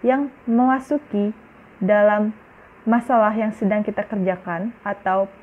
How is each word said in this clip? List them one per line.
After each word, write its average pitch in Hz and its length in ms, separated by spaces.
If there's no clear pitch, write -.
yang 262 320
memasuki 254 800
dalam 208 560
masalah 233 480
yang 220 160
sedang 208 320
kita 214 160
kerjakan 185 800
atau 196 480